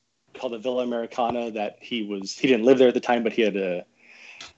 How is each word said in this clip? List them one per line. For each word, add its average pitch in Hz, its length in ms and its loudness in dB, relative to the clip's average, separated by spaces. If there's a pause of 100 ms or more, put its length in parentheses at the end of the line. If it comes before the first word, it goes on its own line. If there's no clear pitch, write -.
(340)
called 127 180 -8
the 117 60 -10
Villa 127 260 -2
Americana 120 680 -4
that 104 300 -6
he 117 240 -6
was, 98 340 -8
he - 80 -2
didn't 120 180 4
live 131 140 8
there 127 100 8
at 117 60 2
the 120 60 0
time, 120 240 0
but 107 80 -2
he 117 100 0
had 101 140 0
a 90 280 -4 (720)